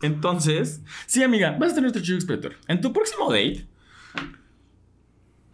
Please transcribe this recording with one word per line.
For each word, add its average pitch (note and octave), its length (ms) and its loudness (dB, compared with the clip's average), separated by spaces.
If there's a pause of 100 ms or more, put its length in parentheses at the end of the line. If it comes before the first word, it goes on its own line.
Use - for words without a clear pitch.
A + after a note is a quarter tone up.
Entonces, D#3 800 0 (240)
sí, C4 180 2
amiga, G#3+ 280 4
vas D4 200 2
a - 40 0
tener C#4 80 4
nuestro A#3+ 180 0
chivo F3+ 160 -2
expiatorio. D#3+ 400 -4 (100)
En F3 140 0
tu B3+ 100 0
próximo - 380 0
date, - 360 0 (1900)